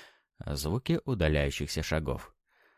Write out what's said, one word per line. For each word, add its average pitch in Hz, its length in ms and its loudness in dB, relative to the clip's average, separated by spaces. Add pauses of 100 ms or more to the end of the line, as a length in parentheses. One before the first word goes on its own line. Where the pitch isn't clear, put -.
(540)
Звуки 90 500 0
удаляющихся 78 800 2
шагов. 76 520 -4 (440)